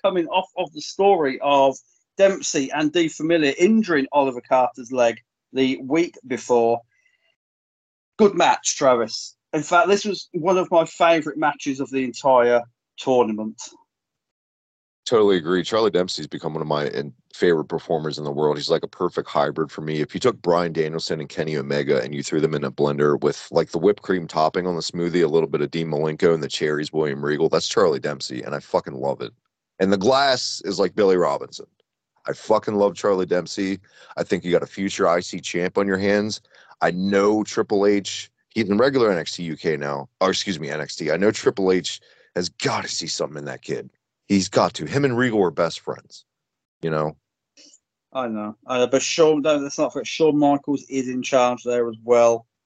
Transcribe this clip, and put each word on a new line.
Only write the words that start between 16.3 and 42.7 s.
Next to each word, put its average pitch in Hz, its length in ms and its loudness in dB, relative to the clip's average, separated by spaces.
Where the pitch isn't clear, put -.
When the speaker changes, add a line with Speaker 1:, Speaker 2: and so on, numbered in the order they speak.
Speaker 2:
one 80 100 -6
of 76 60 -6
my 76 200 -2
in-, 71 240 -8
favorite 82 300 2
performers 78 540 -4
in 76 60 -8
the 73 60 -4
world. 73 260 0
He's 73 140 -8
like 80 140 2
a - 40 -10
perfect 85 400 -4
hybrid 73 440 -2
for - 80 -12
me. 78 200 -4
If 73 140 -6
you 90 60 -6
took - 200 0
Bryan 87 320 0
Danielson 80 460 -4
and 71 100 -10
Kenny 78 280 -6
Omega 69 440 -2
and 69 140 -8
you 71 80 -6
threw 78 180 -2
them 78 140 0
in 71 80 -4
a 67 80 -6
blender 71 500 0
with, 71 300 -2
like, 80 200 0
the 85 100 -6
whipped 101 220 2
cream 87 260 -2
topping 80 380 0
on 90 100 -4
the 80 40 -4
smoothie, 85 440 0
a 78 40 2
little 80 200 2
bit 73 120 -4
of 71 120 -4
Dean 82 160 -4
Malenko, 78 440 0
and 80 100 0
the 69 60 -6
cherries, 76 440 -4
William 73 320 -2
Regal, 73 240 0
that's - 180 0
Charlie 98 320 0
Dempsey, 69 440 -8
and 69 120 -10
I 71 60 -8
fucking 82 340 -6
love 67 260 -6
it. 60 120 -12
And 95 120 2
the 101 40 2
glass 131 680 0
is 90 140 -4
like 95 160 0
Billy 95 220 4
Robinson. 71 500 -4
I - 40 -6
fucking 107 440 -2
love 101 180 2
Charlie 92 320 0
Dempsey. 95 540 -4
I - 60 -4
think 87 220 -2
you 87 80 0
got 85 100 2
a - 40 -6
future 98 420 -2
I 85 100 4
C 90 220 -6
champ 87 360 -4
on 101 120 0
your 95 100 0
hands. 104 420 0
I 85 120 0
know 101 500 2
Triple 101 440 0
H, - 440 -2
he's 110 160 -2
in 101 80 2
regular 127 320 2
N 90 80 2
X 78 140 -6
T 90 100 -10
U 78 140 -6
K 78 200 -2
now. 71 320 -8
Or 95 100 4
excuse 87 300 -4
me, 73 100 -8
N 76 100 -6
X 71 140 -10
T. 78 160 -6
I 78 60 0
know 101 160 2
Triple 95 400 0
H - 280 -2
has 87 120 -4
gotta - 380 -4